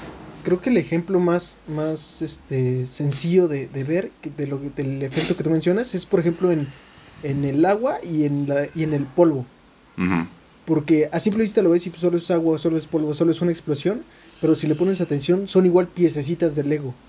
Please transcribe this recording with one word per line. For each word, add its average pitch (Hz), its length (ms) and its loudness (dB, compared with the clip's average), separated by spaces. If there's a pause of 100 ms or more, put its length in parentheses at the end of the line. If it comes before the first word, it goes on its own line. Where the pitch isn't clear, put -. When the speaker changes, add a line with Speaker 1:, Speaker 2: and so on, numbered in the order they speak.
(440)
Speaker 1:
Creo 180 180 -2
que - 80 -2
el 240 80 4
ejemplo 170 420 0
más, 175 380 0 (120)
más, 156 520 -6
este, 127 640 -2
sencillo 170 600 2
de, 139 200 -4
de 135 160 -8
ver, 170 280 -2 (100)
que 156 80 -10
de 143 160 -6
lo 139 160 -6
que, 143 80 -8
del 135 320 -6
efecto 135 360 0
que - 60 -6
tú 156 60 0
mencionas, 180 460 0
es, 175 100 -4
por 190 140 2
ejemplo, 170 320 0
en, 151 160 0 (560)
en 143 220 -2
el 143 200 2
agua 214 380 0
y 156 220 0
en 143 220 0
la, 143 280 0
y 165 80 -2
en 156 100 0
el 139 120 0
polvo. 143 400 4 (520)
Speaker 2:
Ujú. 85 300 0 (380)
Speaker 1:
Porque 151 460 2
a 165 80 0
simple 214 240 0
vista 214 200 2
lo 170 80 4
ves 175 160 2
y, - 20 -6
pues, 170 120 -10
solo 175 160 2
es 170 120 -4
agua, 165 300 2
solo 165 180 0
es 151 100 -4
polvo, 151 280 -2
solo 165 160 2
es 156 100 0
una 175 100 2
explosión, 165 520 -2 (360)
pero 160 160 4
si 156 120 -2
le 151 80 2
pones 180 260 0
atención, 175 460 0
son 185 180 4
igual 180 220 4
piececitas 160 680 0
de 147 80 0
Lego, 143 300 -2 (160)